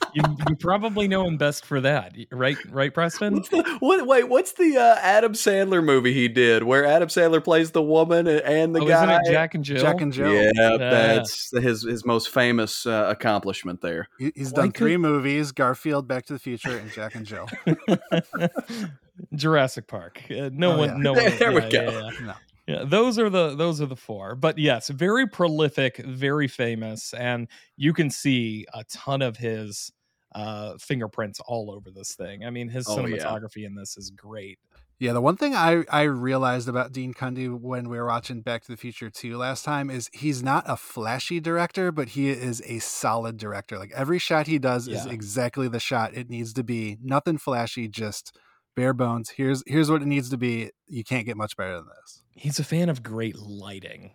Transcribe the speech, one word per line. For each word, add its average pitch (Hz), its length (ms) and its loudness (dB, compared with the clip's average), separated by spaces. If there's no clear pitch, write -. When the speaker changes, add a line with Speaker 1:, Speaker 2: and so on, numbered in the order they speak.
Speaker 1:
You, 151 80 2
you 156 80 2
probably 202 540 0
know 190 180 2
him 165 80 -2
best 147 300 -2
for 139 160 -2
that, 131 340 0
y-, 117 160 -14
right? 127 240 0
Right, 135 220 0
Preston? 170 400 0
Speaker 2:
What's - 160 0
the, 330 320 0
what, 285 260 4
wait, 247 220 6
what's 269 240 2
the, 320 240 4
uh, 233 240 8
Adam 214 320 4
Sandler 196 500 4
movie 131 300 6
he 123 160 4
did 117 340 6
where 135 220 6
Adam 160 240 4
Sandler 165 340 4
plays 160 280 4
the 160 120 4
woman 160 420 4
a-, 156 200 4
and 156 280 4
the 165 60 4
Speaker 1:
Oh, 151 80 2
Speaker 2:
guy? 165 160 8
Speaker 1:
isn't 170 240 6
it 170 60 4
Jack 165 220 2
and 151 100 -2
Jill? 139 160 0
Speaker 3:
Jack 156 180 4
and 147 140 -2
Jill. 127 200 2
Speaker 2:
Yeah, 104 220 6
Speaker 1:
Yeah. 113 220 6
Speaker 2:
that's 117 760 2
his, 120 320 2
his 117 220 -4
most 117 240 0
famous, 120 560 2
uh, 110 240 2
accomplishment 98 720 -2
there. 85 260 -4
Speaker 3:
He, 139 200 -4
he's 135 160 -6
Speaker 1:
Why 139 80 2
Speaker 3:
done - 100 2
three 170 220 2
Speaker 1:
could 175 80 2
Speaker 3:
movies, 147 500 2
Garfield, 135 560 0
Back 127 200 -4
to 147 60 -8
the 135 60 -8
Future, 123 380 -8
and 107 160 -12
Jack 110 220 -10
and 110 100 -10
Jill. 104 240 -12
Speaker 1:
<laughs> - 480 -2
Jurassic 143 540 0
Park. 90 420 -14
Uh, 135 240 -6
no 170 200 2
Speaker 3:
Oh, 160 40 2
Speaker 1:
one, 147 120 2
Speaker 3:
yeah. 123 80 -6
Speaker 1:
no 139 160 2
one. 240 180 6
Speaker 2:
<laughs> - 80 0
There 233 120 4
we 175 120 4
Speaker 1:
Yeah, - 60 -6
Speaker 2:
go. 120 120 2
Speaker 1:
yeah, 110 180 -8
yeah. 123 60 -12
Speaker 3:
No. 101 80 -12
Speaker 1:
Yeah, 78 180 -4
those 214 340 2
are 220 100 2
the, 170 260 0
those 160 260 -2
are 151 40 -2
the 131 100 -6
four. 101 400 -12
But 156 220 0
yes, 143 320 2
very 196 380 2
prolific, 151 680 0
very 135 500 -2
famous, 113 680 -6
and 120 340 -4
you 147 160 2
can 151 160 0
see 117 640 -2
a 113 120 -12
ton 139 360 -6
of 123 160 -2
his, 110 540 -8
uh, 107 460 -10
fingerprints 110 680 -6
all 110 240 -6
over 98 200 -18
this 95 240 -14
thing. 98 280 -12
I 117 60 -10
mean, 120 180 -8
his 117 220 -8
Speaker 2:
Oh, 107 160 -2
yeah. 113 120 -4
Speaker 1:
cinematography 107 480 -8
in 101 100 -14
this 98 220 -14
is 98 140 -16
great. 101 480 -18
Speaker 3:
Yeah, 120 140 -2
the 120 80 0
one 156 160 2
thing 285 180 0
I, 170 340 4
I 151 140 2
realized 127 640 0
about 127 240 -2
Dean 127 220 -8
Cundy 127 340 -8
when 123 300 -8
we 120 100 -8
were 120 100 -4
watching 117 340 -4
Back 117 220 -6
to - 80 -16
the 113 60 -12
Future 117 320 -12
Two 117 280 -12
last 123 260 -6
time 143 260 -4
is 127 220 -10
he's 139 320 -4
not 139 240 0
a 135 80 -4
flashy 127 640 -6
director, 170 520 -2
but 147 180 -4
he 139 200 -2
is 123 360 -4
a 113 140 -8
solid 113 580 -4
director. 104 400 -10
Like, 98 180 -14
every 143 240 0
shot 156 280 0
he 160 120 0
does 127 300 -2
is 117 160 -6
Speaker 1:
Yeah. 127 80 -10
Speaker 3:
exactly 120 560 -4
the 117 100 -4
shot 113 360 -2
it 123 140 -12
needs 117 240 -8
to 123 100 -4
be. 110 380 -6
Nothing 143 360 0
flashy, 120 500 -4
just 107 480 -10
bare 127 180 2
bones. 117 360 -2
Here's, 135 380 -2
here's 147 240 2
what 156 100 2
it 143 60 -4
needs 139 240 0
to 135 60 -4
be. 117 340 -4
You 120 180 -8
can't 123 200 -4
get 113 120 -8
much 104 180 -8
better 92 200 -8
than 82 100 -12
this. - 300 -20
Speaker 1:
He's - 280 -6
a 151 60 -2
fan 170 240 -2
of 135 140 -4
great 110 340 -6
lighting, 101 760 -16